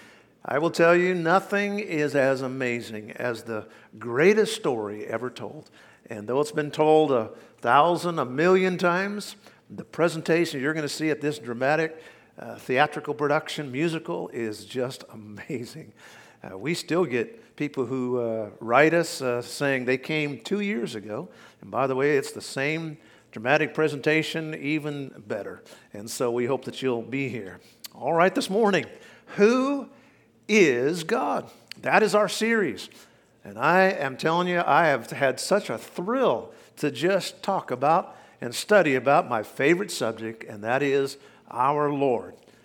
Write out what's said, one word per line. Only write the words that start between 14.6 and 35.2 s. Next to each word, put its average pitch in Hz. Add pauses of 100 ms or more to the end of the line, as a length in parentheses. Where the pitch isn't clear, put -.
just 123
amazing. 117 (500)
Uh, 95
we 143
still 175
get 120
people 139
who, 123
uh, 113
write 135
us, 165
uh, 123
saying 135
they 127
came 147
two -
years 208
ago. 110 (320)
And 101
by 117
the 131
way, 143
it's 135
the 110
same 151 (340)
dramatic 143
presentation, 156
even 143
better. 98 (300)
And 107
so 123
we 120
hope 131
that -
you'll 120
be 135
here. 95 (340)
All 123
right, 175
this -
morning, 190 (500)
who 254 (600)
is 160
God? 233 (300)
That 170
is 196
our 208
series. 220 (560)
And 101
I 170
am 151
telling 170
you, 175
I 156
have 127
had 127